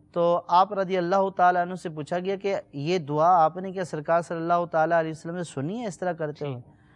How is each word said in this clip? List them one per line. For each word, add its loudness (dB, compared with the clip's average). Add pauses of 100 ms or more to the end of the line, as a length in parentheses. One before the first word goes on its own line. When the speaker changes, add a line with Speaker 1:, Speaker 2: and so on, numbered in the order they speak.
(120)
Speaker 1:
تو 2
آپ 4
رضی -2
اللہ 2
تعالیٰ 4
عنہ -4
سے -10
پوچھا -6
گیا -4
کہ -2 (160)
یہ -2
دعا 4
آپ 2
نے -8
کیا -4
سرکار 0
صلی -8
اللہ 0
تعالیٰ 2
علیہ 0
وسلم -8
سے -10
سنی -6
ہے -6
اس -8
طرح -2
کرتے -6
Speaker 2:
جی۔ -4
Speaker 1:
ہوئے؟ -14 (180)